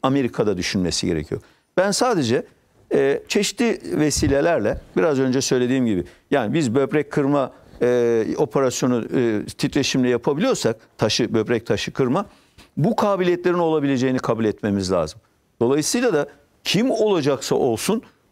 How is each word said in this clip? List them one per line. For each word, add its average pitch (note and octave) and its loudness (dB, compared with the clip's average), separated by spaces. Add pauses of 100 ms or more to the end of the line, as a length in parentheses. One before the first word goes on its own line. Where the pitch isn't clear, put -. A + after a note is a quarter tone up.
Amerika'da B2 0
düşünmesi F#2 -2
gerekiyor. E2+ -4 (360)
Ben G3 2
sadece E3 0 (460)
e, C#3 2
çeşitli - -2 (200)
vesilelerle, C#3+ 0 (160)
biraz D#3 2
önce C3 0
söylediğim B2 0
gibi, F#2 0 (260)
yani B2 0
biz C3+ 0
böbrek C#3 0
kırma, C#3 0 (300)
e, A#2+ 2 (120)
operasyonu, B2+ 0 (140)
e, A2+ 0
titreşimle C3+ 0
yapabiliyorsak, B2 0 (220)
taşı, A2 0
böbrek A2+ 0
taşı - -4
kırma, C#3+ 0 (500)
bu F3 0
kabiliyetlerin F3+ 0
olabileceğini C#3 0
kabul A2+ -2
etmemiz G2+ -2
lazım. E2 -2 (400)
Dolayısıyla D#3 0
da C#3+ 0 (380)
kim A#3 0
olacaksa D#3 0
olsun C3 0 (300)